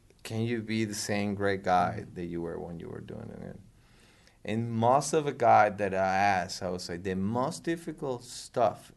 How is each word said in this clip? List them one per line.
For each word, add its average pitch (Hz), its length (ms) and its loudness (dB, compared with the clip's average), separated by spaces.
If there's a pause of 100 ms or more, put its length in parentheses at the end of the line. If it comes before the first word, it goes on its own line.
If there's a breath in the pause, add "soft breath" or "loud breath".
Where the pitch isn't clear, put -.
(220)
Can 110 200 -4
you 117 200 -2
be 110 240 0
the 104 80 -4
same 101 420 -2
great 98 280 0
guy 90 500 2
that 90 120 -8
you 85 160 -6
were 82 180 -6
when 85 200 -10
you 82 100 -12
were - 120 -12
doing - 280 -12
it? - 300 -12 (840 soft breath)
And 117 260 -2
most 120 420 4
of 156 120 2
the 143 60 0
guy 113 380 8
that 98 240 -2
I 95 220 2
asked, 98 480 2
I 92 60 -2
would 90 120 -4
say 87 160 -6
the 92 180 -4
most 117 480 -2
difficult 156 600 -6
stuff - 720 -2